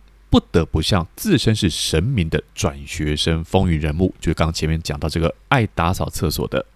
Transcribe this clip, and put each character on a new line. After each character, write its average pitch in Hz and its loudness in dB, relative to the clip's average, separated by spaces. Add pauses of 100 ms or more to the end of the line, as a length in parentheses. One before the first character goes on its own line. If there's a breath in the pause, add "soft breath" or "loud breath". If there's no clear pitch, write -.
(320)
不 254 6
得 85 2
不 80 -2
向 87 0
自 196 0
称 113 2
是 104 0
神 - -2
明 104 0
的 80 -2 (120)
转 71 -4
学 76 -2
生 82 0
风 95 2
云 80 2
人 76 -2
物， 92 0
就 82 0
是 - -2
刚 82 0
前 78 -2
面 80 0
讲 73 -6
到 80 -4
这 80 -2
个 80 0 (140)
爱 123 2
打 87 0
扫 87 -4
厕 - -2
所 71 -4
的 - -2 (100)